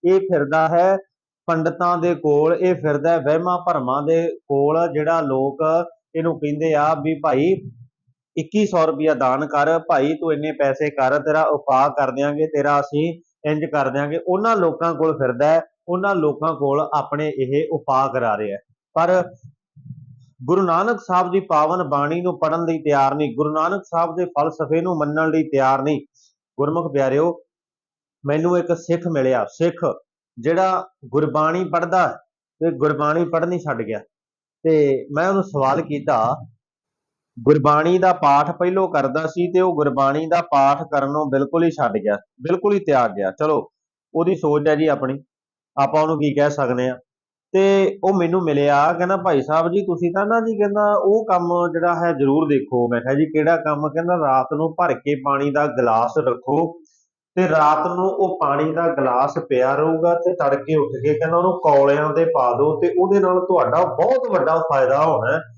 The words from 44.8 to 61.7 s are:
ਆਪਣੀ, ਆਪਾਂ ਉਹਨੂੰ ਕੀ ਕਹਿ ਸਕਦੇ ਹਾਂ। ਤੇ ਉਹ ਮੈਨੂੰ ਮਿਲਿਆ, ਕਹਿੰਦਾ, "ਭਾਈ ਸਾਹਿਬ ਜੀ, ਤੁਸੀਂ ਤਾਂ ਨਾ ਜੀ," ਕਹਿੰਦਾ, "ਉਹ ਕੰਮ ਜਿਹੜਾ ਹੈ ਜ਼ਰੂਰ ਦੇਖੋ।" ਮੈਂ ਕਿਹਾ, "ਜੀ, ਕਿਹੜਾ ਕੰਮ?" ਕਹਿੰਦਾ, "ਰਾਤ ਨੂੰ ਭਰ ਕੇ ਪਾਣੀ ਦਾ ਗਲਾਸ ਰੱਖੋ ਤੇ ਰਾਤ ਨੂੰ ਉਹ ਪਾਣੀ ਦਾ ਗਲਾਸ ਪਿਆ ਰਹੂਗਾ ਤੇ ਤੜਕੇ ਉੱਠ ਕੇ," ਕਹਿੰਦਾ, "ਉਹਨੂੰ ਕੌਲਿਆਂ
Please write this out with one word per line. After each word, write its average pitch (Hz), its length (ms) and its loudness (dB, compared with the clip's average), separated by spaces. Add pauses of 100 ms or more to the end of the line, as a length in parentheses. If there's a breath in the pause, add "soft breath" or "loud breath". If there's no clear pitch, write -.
ਆਪਣੀ, 139 320 -2 (580)
ਆਪਾਂ 143 240 2
ਉਹਨੂੰ 156 160 0
ਕੀ 143 160 0
ਕਹਿ 147 180 2
ਸਕਦੇ 127 380 -2
ਹਾਂ। 123 80 -6 (560)
ਤੇ 196 500 2
ਉਹ 196 100 2
ਮੈਨੂੰ 175 300 0
ਮਿਲਿਆ, 143 500 2
ਕਹਿੰਦਾ, 180 240 -2
"ਭਾਈ 175 240 0
ਸਾਹਿਬ 156 260 0
ਜੀ, 190 180 -2
ਤੁਸੀਂ 170 260 -2
ਤਾਂ 196 140 -2
ਨਾ 226 140 0
ਜੀ," 220 180 -2
ਕਹਿੰਦਾ, 208 460 2
"ਉਹ 214 220 2
ਕੰਮ 175 480 0
ਜਿਹੜਾ 170 220 0
ਹੈ 170 180 0
ਜ਼ਰੂਰ 143 360 2
ਦੇਖੋ।" 127 380 0
ਮੈਂ 117 140 -2
ਕਿਹਾ, 127 120 -2
"ਜੀ, 151 120 2
ਕਿਹੜਾ 156 320 2
ਕੰਮ?" 151 320 -2
ਕਹਿੰਦਾ, 170 260 -2
"ਰਾਤ 147 380 0
ਨੂੰ 160 240 -4
ਭਰ 175 160 0
ਕੇ 143 220 -4
ਪਾਣੀ 139 360 -2
ਦਾ 147 160 0
ਗਲਾਸ 117 500 0
ਰੱਖੋ 143 600 -2 (560 soft breath)
ਤੇ 180 140 2
ਰਾਤ 156 380 2
ਨੂੰ 180 220 -2
ਉਹ 185 300 -2
ਪਾਣੀ 151 340 0
ਦਾ 170 140 0
ਗਲਾਸ 135 460 0 (160)
ਪਿਆ 131 260 2
ਰਹੂਗਾ 160 400 2
ਤੇ 175 180 0
ਤੜਕੇ 143 420 0
ਉੱਠ 143 300 -2
ਕੇ," 151 80 2
ਕਹਿੰਦਾ, 160 240 0
"ਉਹਨੂੰ 180 160 2
ਕੌਲਿਆਂ 147 600 2